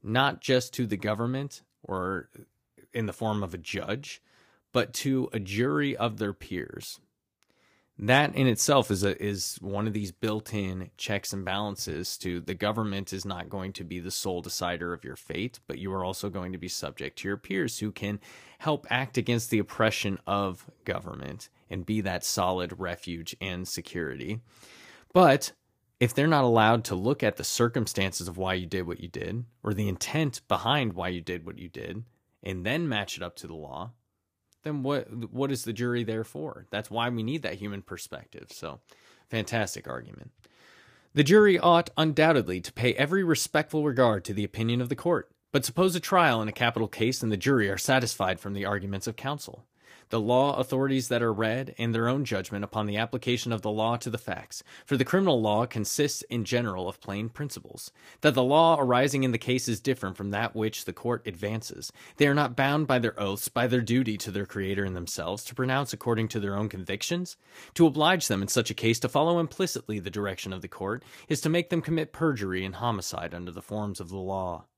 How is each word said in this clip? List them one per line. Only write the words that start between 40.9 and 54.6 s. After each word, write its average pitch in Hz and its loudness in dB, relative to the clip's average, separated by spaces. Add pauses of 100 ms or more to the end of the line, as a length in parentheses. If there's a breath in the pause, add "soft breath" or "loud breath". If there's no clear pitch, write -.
The 147 6
jury 190 10
ought 170 8
undoubtedly 151 4
to - -12
pay 120 2
every 170 2
respectful 151 2
regard 120 4
to 104 -6
the 104 0
opinion 117 0
of 120 -2
the - -2
court. 170 0 (220)
But 185 2
suppose 180 2
a 175 -2
trial 151 6
in 107 -2
a 104 -6
capital 113 2
case - 0
and 113 0
the 104 2
jury 113 2
are 95 -4
satisfied 113 0
from 101 -8
the 101 -4
arguments 98 -4
of 113 -6
counsel, - -8 (460 loud breath)
the 113 2
law 127 4
authorities 131 0
that 120 2
are 113 2
read, 113 0
and 117 0
their 113 2
own 135 0
judgment 101 -2
upon 104 -2
the 104 -2
application 120 -2
of 107 -2
the 110 -2
law 110 0
to 123 -8
the 110 -4
facts. - -10 (240 loud breath)